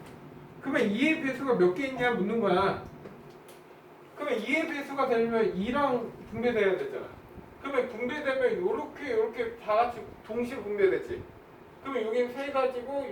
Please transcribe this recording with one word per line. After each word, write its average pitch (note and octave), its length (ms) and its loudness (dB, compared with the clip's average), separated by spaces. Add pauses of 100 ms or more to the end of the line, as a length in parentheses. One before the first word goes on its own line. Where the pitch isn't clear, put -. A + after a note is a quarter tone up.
(600)
그러면 C4 280 2
이의 C#4 320 2
배수가 C4 340 0
몇 F3+ 180 6
개 C4+ 140 -2
있냐 B3 240 0
묻는 G#3+ 300 0
거야. F#3+ 420 2 (1300)
그러면 C4+ 240 -2
이의 C#4 280 0
배수가 C#4 400 -2
되려면 A3+ 480 4
이랑 B3 560 2 (200)
분배돼야 G#3+ 460 4
되잖아. - 300 -6 (540)
그러면 C#4 280 0
분배되면 B3 720 0
요렇게, C#4+ 500 -2
요렇게 A3+ 460 0
다 G#3 180 0
같이 A3+ 260 2 (260)
동시에 A#3+ 300 -4
분배됐지. G3+ 640 2 (600)
그러면 B3 240 -2
여긴 A#3+ 260 2
세 C#4 180 -4
가지고 C4 600 0